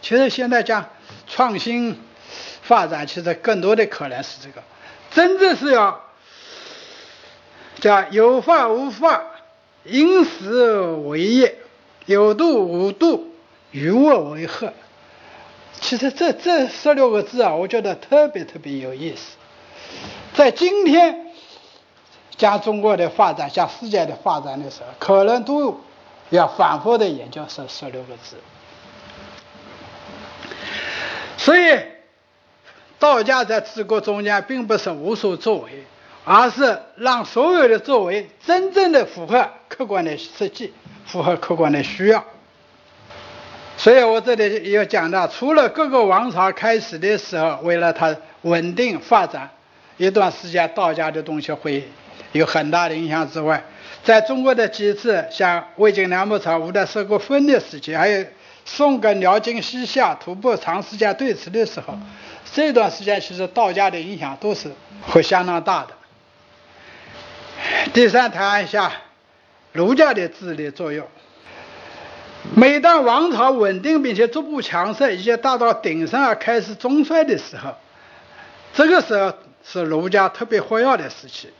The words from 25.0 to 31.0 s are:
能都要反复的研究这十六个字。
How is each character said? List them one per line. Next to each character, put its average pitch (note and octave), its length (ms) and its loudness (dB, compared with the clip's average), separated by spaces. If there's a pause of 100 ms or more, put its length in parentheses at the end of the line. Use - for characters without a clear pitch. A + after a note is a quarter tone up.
能 A#3 200 2
都 C#4+ 340 -2 (520)
要 E3 180 4
反 D3+ 320 0
复 A3+ 160 2
的 G#3+ 100 2
研 C3+ 240 -8
究 D3+ 160 -14
这 C3+ 220 -16
十 - 220 -16
六 B2+ 140 -14
个 B2 120 -20
字。 - 200 -20 (3000)